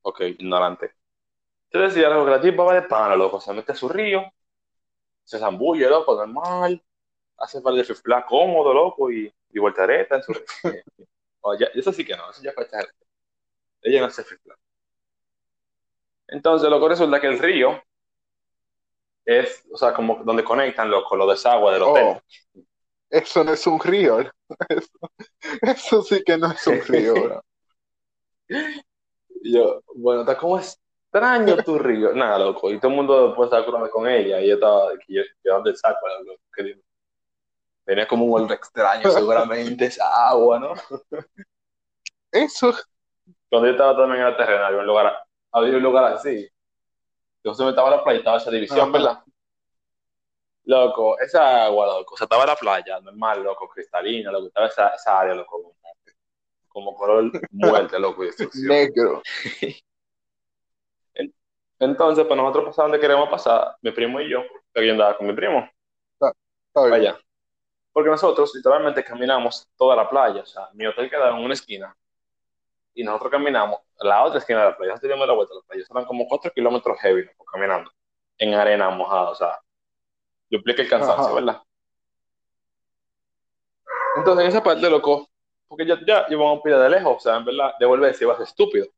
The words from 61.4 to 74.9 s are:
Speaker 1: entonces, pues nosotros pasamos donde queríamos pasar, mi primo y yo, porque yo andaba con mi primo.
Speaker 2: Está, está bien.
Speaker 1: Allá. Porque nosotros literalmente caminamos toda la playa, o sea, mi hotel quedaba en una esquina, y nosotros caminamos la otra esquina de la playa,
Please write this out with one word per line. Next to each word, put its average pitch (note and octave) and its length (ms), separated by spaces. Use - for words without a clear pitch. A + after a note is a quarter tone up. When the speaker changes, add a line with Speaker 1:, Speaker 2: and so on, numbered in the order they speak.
Speaker 1:
entonces, D#3 460
pues C#3+ 120
nosotros C3+ 280
pasamos D3+ 260
donde D3+ 80
queríamos D3 300
pasar, - 520
mi A2+ 100
primo A#2+ 300
y D3+ 80
yo, - 140
porque A2+ 140
yo A2 60
andaba G#2 240
con G3+ 100
mi G2+ 60
primo. D3+ 340
Speaker 2:
Está, C3+ 200
está C#3+ 180
bien. A#2 80
Speaker 1:
Allá. G#2+ 260
Porque D#3 160
nosotros - 460
literalmente C3+ 480
caminamos B2 640
toda B2+ 180
la G#2+ 140
playa, C3 320
o - 40
sea, F#2+ 280
mi G#2+ 120
hotel A#2+ 240
quedaba B2+ 280
en A#2 60
una C3 120
esquina, G2 400
y A#2+ 100
nosotros A2 280
caminamos C3+ 500
la G2+ 240
otra D3+ 160
esquina A2+ 200
de G#2 120
la - 60
playa, F#2+ 160